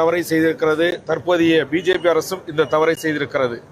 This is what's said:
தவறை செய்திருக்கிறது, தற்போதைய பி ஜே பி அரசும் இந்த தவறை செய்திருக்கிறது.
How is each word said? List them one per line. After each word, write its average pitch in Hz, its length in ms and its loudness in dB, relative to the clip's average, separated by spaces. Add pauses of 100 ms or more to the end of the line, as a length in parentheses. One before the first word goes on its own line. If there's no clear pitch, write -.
தவறை 170 200 0 (120)
செய்திருக்கிறது, 160 560 2 (180)
தற்போதைய 165 640 2
பி 165 160 0
ஜே 185 160 2
பி 170 120 4
அரசும் 175 360 -4
இந்த 147 240 0
தவறை 156 300 2
செய்திருக்கிறது. 143 540 -2 (120)